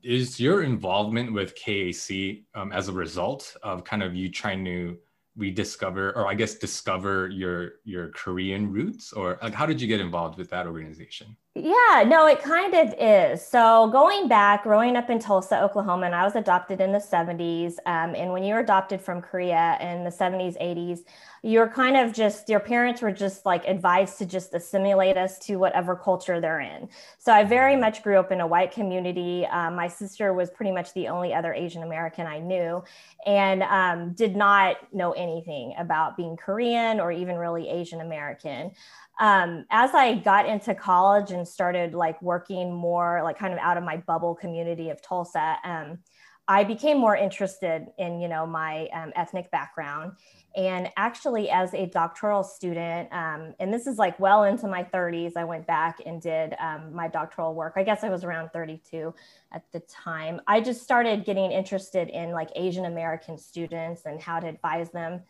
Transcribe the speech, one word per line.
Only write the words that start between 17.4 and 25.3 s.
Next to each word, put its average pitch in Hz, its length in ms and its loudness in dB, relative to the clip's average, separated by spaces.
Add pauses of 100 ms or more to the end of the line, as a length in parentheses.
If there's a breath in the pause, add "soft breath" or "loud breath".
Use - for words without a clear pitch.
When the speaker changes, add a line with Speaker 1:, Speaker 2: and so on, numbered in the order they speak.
Speaker 2:
Um, 170 300 -2
and 180 160 -4
when 185 100 -2
you're 208 160 0
adopted 196 420 2
from 175 220 -8
Korea 170 580 0
in 175 220 -6
the 175 80 -6
seventies, 185 480 -4
eighties, 175 460 -6 (400 loud breath)
you're 226 240 4
kind 262 280 2
of 233 160 4
just, 214 360 0
your 214 100 4
parents 240 440 0
were 214 100 0
just, 196 340 -4
like, 175 220 0
advised 185 500 2
to 196 80 -6
just 180 260 -8
assimilate 190 640 2
us 190 240 -2